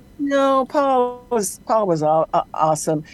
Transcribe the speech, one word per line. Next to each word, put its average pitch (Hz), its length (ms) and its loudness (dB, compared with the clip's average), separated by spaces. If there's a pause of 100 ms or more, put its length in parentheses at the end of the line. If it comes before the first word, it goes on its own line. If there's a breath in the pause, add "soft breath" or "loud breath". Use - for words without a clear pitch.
(200)
No, 269 460 0
Paul 247 640 0
was, 220 360 -4
Paul 220 220 0
was 160 160 0
aw-, 156 300 2
aw-, 175 100 2 (100)
awesome. 156 500 -2 (100)